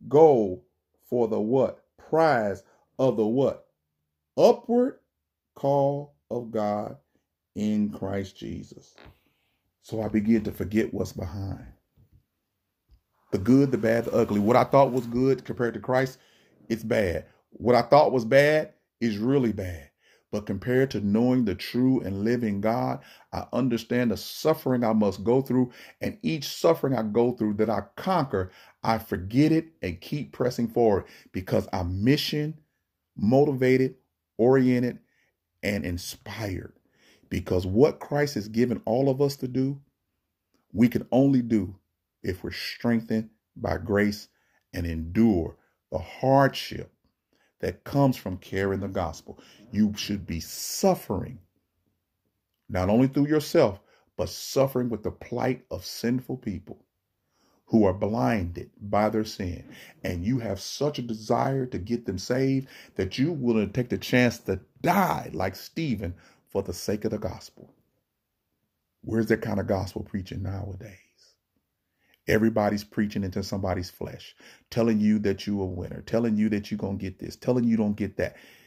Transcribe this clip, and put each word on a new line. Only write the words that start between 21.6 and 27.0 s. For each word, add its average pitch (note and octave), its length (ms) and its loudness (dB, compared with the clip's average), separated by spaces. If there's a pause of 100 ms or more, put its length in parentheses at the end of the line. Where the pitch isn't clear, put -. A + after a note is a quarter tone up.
and G2 220 -4
living A2 380 0
God, B2+ 380 -2 (340)
I - 180 -8
understand B2 600 0
the F#2 60 -2
suffering C3+ 680 -2
I A2+ 100 4
must G#2 300 2
go A#2+ 180 4
through, B2 300 0 (300)
and G#2 200 -6
each D3 260 -4
suffering D#3+ 460 2
I A2+ 80 0